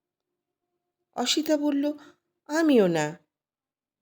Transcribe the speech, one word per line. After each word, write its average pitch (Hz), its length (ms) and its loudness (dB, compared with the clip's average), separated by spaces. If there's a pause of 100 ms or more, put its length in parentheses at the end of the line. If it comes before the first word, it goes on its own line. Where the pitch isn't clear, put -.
(1160)
অসিতা 302 420 -2
বলল, 294 360 -2 (540)
"আমিও 294 400 2
না, 160 320 -2 (840)